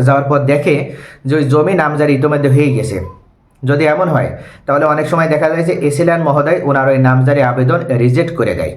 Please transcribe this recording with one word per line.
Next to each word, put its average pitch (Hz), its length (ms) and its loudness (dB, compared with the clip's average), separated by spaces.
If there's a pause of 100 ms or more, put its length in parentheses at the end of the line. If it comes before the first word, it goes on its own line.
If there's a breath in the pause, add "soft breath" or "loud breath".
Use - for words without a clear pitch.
যাওয়ার 139 260 2
পর 143 180 0
দেখে 147 300 0 (500 loud breath)
যে 135 100 -2
ওই 151 100 0
জমি 151 300 2
নামজারি 147 380 0
ইতিমধ্যে 143 360 0
হয়ে 139 220 2
গেছে। 101 260 -4 (640)
যদি 147 220 0
এমন 151 220 0
হয়, 135 220 -2 (340 loud breath)
তাহলে 143 220 0
অনেক 151 220 0
সময় 165 220 0
দেখা 151 200 0
যায় 165 160 -2
যে 180 160 -2
এসিল্যান্ড 165 440 0
মহোদয় 151 400 0
ওনার 139 220 0
ওই 135 120 2
নামজারি 131 440 2
আবেদন 127 360 0 (180)
রিজেক্ট 123 380 0
করে 107 200 -2
দেয় 80 220 -6